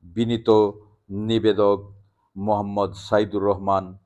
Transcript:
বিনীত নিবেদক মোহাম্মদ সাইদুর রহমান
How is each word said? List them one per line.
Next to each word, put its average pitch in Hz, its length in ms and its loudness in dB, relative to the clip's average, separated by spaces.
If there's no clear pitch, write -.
বিনীত 113 440 -4
নিবেদক 104 680 0
মোহাম্মদ 101 540 -2
সাইদুর 104 420 0
রহমান 98 360 0